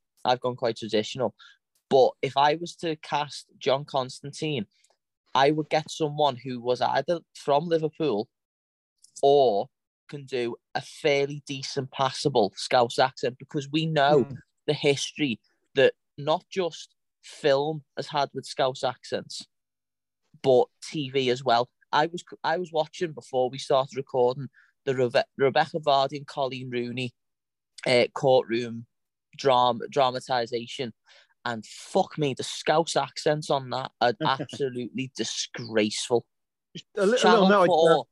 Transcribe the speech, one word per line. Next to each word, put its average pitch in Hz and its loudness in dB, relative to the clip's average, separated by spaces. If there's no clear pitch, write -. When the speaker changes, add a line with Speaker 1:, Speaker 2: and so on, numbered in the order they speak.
Speaker 1:
I've 123 2
gone 123 -4
quite 117 -4
traditional. 110 -2
But 127 6
if 135 -4
I 151 4
was 170 -10
to 160 -6
cast - -8
John 139 0
Constantine, 139 -6
I 139 6
would 151 -4
get 156 -2
someone 147 -2
who 123 -10
was 120 -2
either 135 0
from 147 0
Liverpool 151 -2
or 131 4
can 143 -14
do 123 -4
a 143 -4
fairly 143 -2
decent, 135 -8
passable 131 0
Scouse 123 0
accent, 127 -2
because 139 -8
we 160 0
know 147 4
Speaker 2:
Mm. - -10
Speaker 1:
the 147 0
history 139 -2
that 135 6
not 151 -2
just - -6
film 147 -2
has 139 -8
had 143 -2
with 131 -10
Scouse 131 -4
accents, - -8
but 131 4
T 147 -8
V 131 0
as 127 -2
well. 120 2
I 151 2
was, 175 -12
I 160 -2
was 180 -8
watching 156 -4
before 127 -2
we 135 -10
started 135 -2
recording 131 -2
the 139 -2
Rebe-, 127 2
Rebecca 147 0
Vardy 143 0
and 139 -14
Colleen 131 -6
Rooney, 123 -6
uh, 123 4
courtroom 117 0
dram-, 123 2
dramatisation, 123 -4
and 117 -6
fuck - -4
me, 143 -2
the - -6
Scouse - -2
accents 151 -2
on 135 -2
that 127 -6
are 120 4
Speaker 2:
<laughs> 156 -4
Speaker 1:
absolutely 131 -4
disgraceful. 113 -2
Speaker 2:
Just 165 -16
a 202 2
li-, 220 4
a - 0
Speaker 1:
Channel 185 6
Speaker 2:
little 202 6
note, 175 6
Speaker 1:
four. 160 4